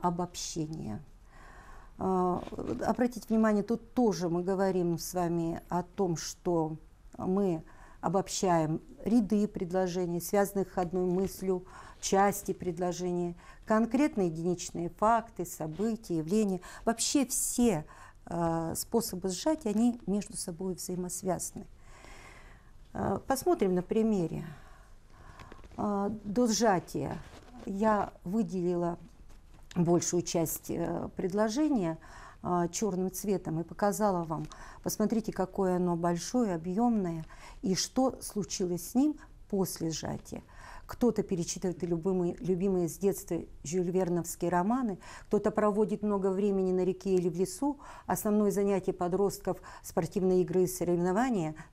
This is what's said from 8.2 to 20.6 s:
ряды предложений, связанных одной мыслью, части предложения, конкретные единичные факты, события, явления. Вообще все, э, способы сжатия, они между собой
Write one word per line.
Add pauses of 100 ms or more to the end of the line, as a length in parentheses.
ряды
предложений,
связанных
одной
мыслью, (360)
части
предложения, (300)
конкретные
единичные
факты,
события,
явления. (240)
Вообще
все, (400)
э,
способы
сжатия,
они
между
собой